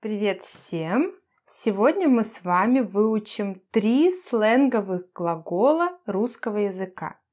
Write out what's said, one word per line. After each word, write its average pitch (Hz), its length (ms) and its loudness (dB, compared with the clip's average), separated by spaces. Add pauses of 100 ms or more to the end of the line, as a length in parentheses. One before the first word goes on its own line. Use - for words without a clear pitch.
Привет 208 420 -2
всем! 180 720 -4 (320)
Сегодня 277 600 2
мы 240 160 4
с - 180 -10
вами 190 380 2
выучим 208 800 -2 (100)
три 254 440 2
сленговых 220 960 0
глагола 196 960 0
русского 214 500 -4
языка. 185 640 -6 (120)